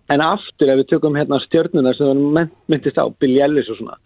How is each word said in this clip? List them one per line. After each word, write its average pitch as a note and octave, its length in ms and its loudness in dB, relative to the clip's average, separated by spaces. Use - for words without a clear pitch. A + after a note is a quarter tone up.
en C#3+ 100 2
aftur D#3+ 520 0
ef C3+ 80 4
við C3 80 -2
tökum D3 280 0
hérna C#3 240 -2
stjörnuna D#3 540 0
sem C#3+ 140 0
þú C#3+ 240 0
mynd-, D#3+ 240 -2
myndist D3 320 -2
á, D3 60 0
Billie C#3 240 2
Eilish C#3+ 260 0
og G#2+ 80 -12
svona, - 280 -14